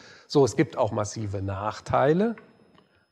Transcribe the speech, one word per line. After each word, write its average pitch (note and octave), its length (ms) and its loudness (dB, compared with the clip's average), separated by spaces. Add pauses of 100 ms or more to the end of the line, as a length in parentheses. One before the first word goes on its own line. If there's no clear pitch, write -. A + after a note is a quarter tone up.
(280)
So, C#3 180 6
es A2 100 -2
gibt - 220 0
auch A2+ 140 0
massive G#2 500 -6
Nachteile B2+ 920 0 (760)